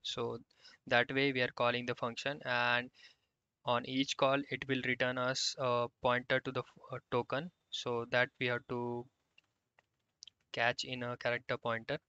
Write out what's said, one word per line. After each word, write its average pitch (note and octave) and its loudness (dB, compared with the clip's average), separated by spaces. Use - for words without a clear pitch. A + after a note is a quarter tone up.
So A#2+ -4
that A#2+ 4
way C3+ 2
we C3 0
are B2 2
calling B2 2
the B2 -2
function, C3 -4
and A#2+ 2
on A#2+ 2
each C3 0
call C#3 4
it B2+ -6
will B2+ 0
return B2+ 0
us B2+ -2
a A#2+ 2
pointer B2+ 2
to C3 -6
the B2+ -2
f-, - -10
uh, A#2+ -8
token, C3 -2
so A#2 -4
that B2+ 4
we B2+ 0
have A#2+ 0
to A#2+ -4
catch A#2+ 0
in B2+ -6
a B2 -4
character A#2+ -2
pointer. A#2 -4